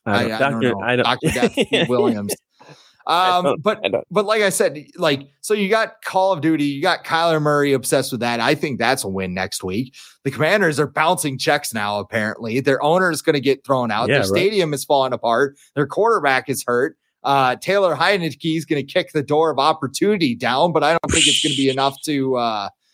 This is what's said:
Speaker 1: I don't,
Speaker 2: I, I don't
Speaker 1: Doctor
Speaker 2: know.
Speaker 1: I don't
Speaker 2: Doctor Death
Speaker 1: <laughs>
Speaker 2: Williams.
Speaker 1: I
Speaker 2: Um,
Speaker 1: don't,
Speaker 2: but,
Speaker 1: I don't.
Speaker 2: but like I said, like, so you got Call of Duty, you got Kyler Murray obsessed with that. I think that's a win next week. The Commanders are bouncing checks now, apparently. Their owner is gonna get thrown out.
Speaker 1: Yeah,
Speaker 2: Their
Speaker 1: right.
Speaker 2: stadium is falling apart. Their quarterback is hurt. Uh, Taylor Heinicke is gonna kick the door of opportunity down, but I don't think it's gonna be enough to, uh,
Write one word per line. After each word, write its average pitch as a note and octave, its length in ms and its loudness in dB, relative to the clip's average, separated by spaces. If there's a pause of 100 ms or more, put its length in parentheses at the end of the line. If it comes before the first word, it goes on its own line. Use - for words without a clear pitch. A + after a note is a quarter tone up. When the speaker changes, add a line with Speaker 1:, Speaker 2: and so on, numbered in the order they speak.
Speaker 1:
I - 60 -2
don't, G2+ 40 2
Speaker 2:
I, A#2+ 80 0
I A2 140 -4
don't C#3 140 0
Speaker 1:
Doctor A#2 180 0
Speaker 2:
know. G2+ 100 -4
Speaker 1:
I A#2+ 160 0
don't B2 80 2
Speaker 2:
Doctor B2+ 260 0
Death - 260 0 (280)
Speaker 1:
<laughs> - 40 0
Speaker 2:
Williams. G#2 460 0 (760)
Speaker 1:
I F3+ 280 2
Speaker 2:
Um, F3+ 80 0
Speaker 1:
don't, C#3+ 180 0
Speaker 2:
but, G#3 220 0
Speaker 1:
I - 40 -2
don't. - 220 -2
Speaker 2:
but G3+ 140 0
like G#3+ 180 0
I G3 80 2
said, D3+ 340 -2 (120)
like, D3 320 -2 (120)
so - 120 -6
you G#3 160 0
got A3 360 0
Call F#3+ 280 0
of E3 80 -2
Duty, D#3 240 2
you C#3+ 160 -4
got C#3 240 0
Kyler E3 380 0
Murray D3 300 2
obsessed C3+ 400 0
with A#2 80 -4
that. A#2+ 200 -2
I C3 140 2
think D3 240 -4
that's A2+ 260 0
a G2+ 40 -6
win F#2+ 260 -6
next F#2 300 -6
week. G#2 300 -6 (300)
The C#3 60 -2
Commanders D#3 500 0
are D3+ 60 0
bouncing D#3 520 -2
checks D3 360 -2
now, G#2 240 -4
apparently. A2 640 -4
Their C3+ 220 0
owner F3 280 2
is D3 120 -4
gonna D3+ 180 2
get C3+ 260 0
thrown B2+ 240 0
out. A2 180 -2
Speaker 1:
Yeah, C3+ 120 2
Speaker 2:
Their - 20 2
Speaker 1:
right. F#2+ 60 0
Speaker 2:
stadium E3+ 460 2
is C#3 100 -6
falling C3+ 280 2
apart. A#2+ 440 0 (180)
Their C#3+ 140 0
quarterback E3 600 0
is B2+ 160 -4
hurt. B2 320 0 (260)
Uh, C3 340 2
Taylor F#3+ 400 0
Heinicke E3 600 0
is D#3+ 80 -4
gonna C#3+ 200 -2
kick F3 280 -2
the D3+ 100 -2
door D3+ 280 0
of B2+ 80 -2
opportunity D#3 760 0
down, C3+ 380 0
but D#3 100 0
I D3 100 4
don't - 200 -2
think - 140 4
it's C#3+ 160 2
gonna D3 140 -2
be C3+ 120 2
enough C3+ 360 0
to, C3+ 320 -2
uh, A2 320 -2 (260)